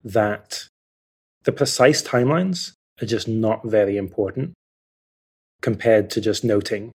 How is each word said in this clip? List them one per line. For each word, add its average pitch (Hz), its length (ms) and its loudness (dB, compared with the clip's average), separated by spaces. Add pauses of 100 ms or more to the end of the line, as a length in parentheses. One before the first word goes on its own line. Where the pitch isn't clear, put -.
that 104 600 -2 (760)
the - 80 2
precise 139 500 2
timelines 165 720 -2 (280)
are 120 60 -4
just 107 200 -4
not 110 380 -2
very 104 320 2
important 101 560 -4 (1080)
compared 107 500 2
to - 100 -2
just 104 240 -2
noting 107 560 -2